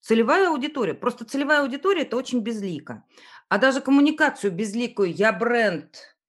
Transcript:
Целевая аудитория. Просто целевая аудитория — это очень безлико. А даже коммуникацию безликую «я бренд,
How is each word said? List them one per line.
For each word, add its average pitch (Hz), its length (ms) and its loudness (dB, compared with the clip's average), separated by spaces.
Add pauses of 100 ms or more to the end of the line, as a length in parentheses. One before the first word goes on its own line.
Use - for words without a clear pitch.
Целевая 254 500 2
аудитория. 269 440 -4
Просто - 320 -6
целевая 285 360 0
аудитория — 285 420 -2
это - 120 -6
очень 254 260 -4
безлико. 190 640 -8 (440)
А 202 100 0
даже 262 240 2
коммуникацию 285 720 2
безликую 202 640 -4
«я 208 180 2
бренд, 208 640 -2 (320)